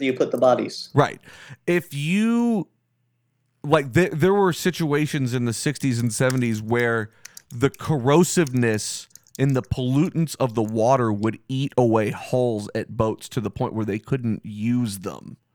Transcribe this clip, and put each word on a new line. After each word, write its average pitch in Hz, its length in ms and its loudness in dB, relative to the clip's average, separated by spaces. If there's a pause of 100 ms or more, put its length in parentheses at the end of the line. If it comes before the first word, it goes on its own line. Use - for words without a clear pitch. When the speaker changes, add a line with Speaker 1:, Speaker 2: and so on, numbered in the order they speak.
Speaker 1:
you 131 120 0
put 139 180 -2
the 127 60 -4
bodies. 120 560 2
Speaker 2:
Right. 131 260 2 (480)
If 175 260 0
you, 214 720 0 (960)
like, 143 300 2
th-, 175 200 4
there 175 200 4
were 196 200 4
situations 147 840 -2
in 123 100 0
the 117 80 0
sixties 131 460 -2
and 120 140 0
seventies 123 500 0
where 117 480 0 (400)
the 131 180 0
corrosiveness 131 1400 2 (300)
and 135 160 2
the 127 80 0
pollutants 139 760 0
of 123 160 0
the 117 80 0
water 113 480 2
would 104 260 -2 (120)
eat 131 280 -4
away 113 340 4
hulls 120 640 -2
at 110 220 -6
boats 110 320 -2
to - 140 -6
the 104 100 -4
point - 220 -4
where 110 100 -2
they 107 160 -4
couldn't 120 460 -4
use 107 540 -2
them, 90 360 -14 (200)